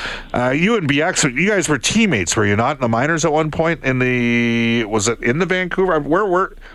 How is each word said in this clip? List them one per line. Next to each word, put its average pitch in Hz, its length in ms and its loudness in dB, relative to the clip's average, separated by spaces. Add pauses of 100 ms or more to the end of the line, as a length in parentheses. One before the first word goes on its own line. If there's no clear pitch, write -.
(340)
uh, 123 160 0
you 180 260 2
and 175 100 -2
Bieksa, 147 480 0
you 170 140 0
guys 190 220 0
were 139 80 2
teammates, 160 580 0
were 110 80 2
you 104 120 2
not, 131 200 0
in 131 60 -6
the 120 60 0
minors 147 360 0
at 156 80 2
one 156 180 0
point 165 320 -2
in 131 160 0
the, 120 840 0
was 104 240 0
it 117 140 -2
in - 160 0
the 180 80 0
Vancouver? 185 540 0
Where, 165 260 0
where, 180 260 0 (220)